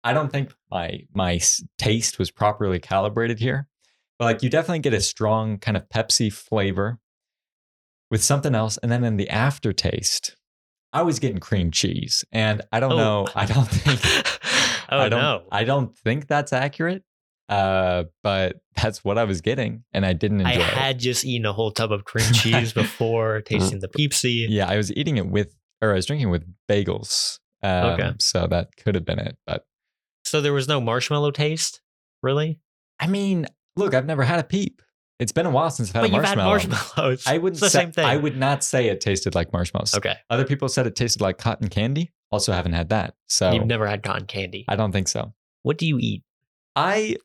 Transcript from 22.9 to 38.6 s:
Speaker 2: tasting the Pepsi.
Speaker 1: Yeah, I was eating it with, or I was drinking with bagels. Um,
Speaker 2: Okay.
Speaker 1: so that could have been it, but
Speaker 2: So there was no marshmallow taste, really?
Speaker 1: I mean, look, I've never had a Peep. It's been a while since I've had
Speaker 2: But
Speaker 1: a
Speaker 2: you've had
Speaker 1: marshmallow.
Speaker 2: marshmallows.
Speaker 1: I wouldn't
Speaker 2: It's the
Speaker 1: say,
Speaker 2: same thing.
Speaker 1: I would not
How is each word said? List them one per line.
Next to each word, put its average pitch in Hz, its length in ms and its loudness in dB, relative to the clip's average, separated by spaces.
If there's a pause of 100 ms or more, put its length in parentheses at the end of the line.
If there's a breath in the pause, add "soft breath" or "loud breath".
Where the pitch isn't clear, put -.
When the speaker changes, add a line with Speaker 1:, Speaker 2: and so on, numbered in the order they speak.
Speaker 2:
tasting 95 360 0
the 95 100 -8
Pepsi. 123 600 0
Speaker 1:
Yeah, 101 200 2
I 101 80 2
was 104 200 0
eating 147 200 0
it 90 120 0
with, 101 260 0 (260)
or 107 120 2
I - 20 4
was 92 120 0
drinking 143 240 0
with 85 140 0 (240)
bagels. 101 680 0 (240)
Um, 90 300 2
Speaker 2:
Okay. 90 260 -2
Speaker 1:
so 87 300 0
that 85 280 -2
could 101 200 0
have 85 80 -2
been - 160 -2
it, - 160 -8 (100)
but - 180 -6 (600)
Speaker 2:
So 151 160 0
there 143 120 2
was 135 140 0
no 143 140 2
marshmallow 127 500 0
taste, 151 520 -4 (380)
really? 151 380 0 (400)
Speaker 1:
I 151 80 -2
mean, 190 400 0 (300)
look, 185 180 0
I've 131 120 2
never 143 180 0
had 170 160 2
a - 40 -4
Peep. - 380 -4 (380)
It's 107 120 -2
been 117 140 0
a 104 40 0
while 147 200 2
since 113 200 -6
I've - 40 -14
had 117 80 2
Speaker 2:
But 110 80 4
Speaker 1:
a 101 40 2
Speaker 2:
you've 135 100 2
had 196 140 2
Speaker 1:
marshmallow. 101 360 2
Speaker 2:
marshmallows. 131 540 -2
Speaker 1:
I 151 100 2
wouldn't 180 200 0
Speaker 2:
It's - 20 -6
the 202 100 4
Speaker 1:
say, 147 140 4
Speaker 2:
same 165 80 -6
thing. 160 140 0
Speaker 1:
I 135 100 2
would 147 200 0
not 139 280 0